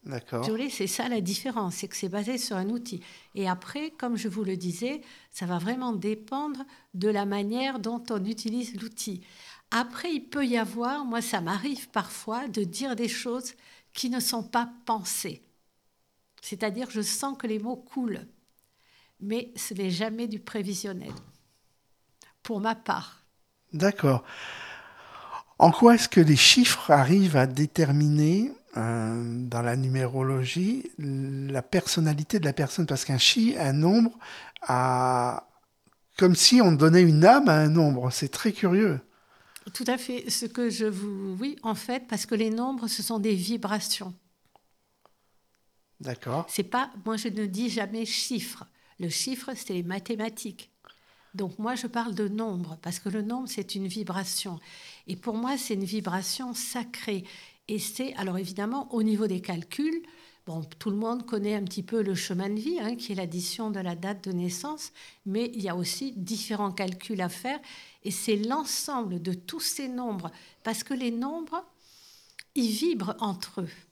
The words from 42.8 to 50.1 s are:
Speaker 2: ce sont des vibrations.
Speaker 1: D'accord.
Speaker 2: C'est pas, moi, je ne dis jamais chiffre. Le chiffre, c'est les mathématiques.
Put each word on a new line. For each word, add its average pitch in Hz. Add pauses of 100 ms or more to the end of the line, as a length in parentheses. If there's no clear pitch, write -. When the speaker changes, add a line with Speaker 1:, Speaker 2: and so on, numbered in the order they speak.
Speaker 2:
ce 220
sont 226
des 208
vibrations. 196 (1900)
Speaker 1:
D'accord. 131
Speaker 2:
C'est -
pas, 247 (160)
moi, 220
je 220
ne 208
dis 208
jamais 226
chiffre. - (360)
Le 175
chiffre, 254
c'est -
les 175
mathématiques. 208 (640)